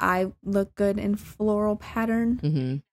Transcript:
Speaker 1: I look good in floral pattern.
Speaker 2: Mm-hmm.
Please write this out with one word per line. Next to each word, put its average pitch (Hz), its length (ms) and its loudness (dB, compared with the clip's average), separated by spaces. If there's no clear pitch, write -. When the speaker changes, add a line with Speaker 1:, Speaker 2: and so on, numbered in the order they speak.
Speaker 1:
I 185 320 0
look 196 320 0
good 202 240 0
in 202 160 0
floral 208 640 0
pattern. 233 680 0
Speaker 2:
Mm-hmm. 135 320 2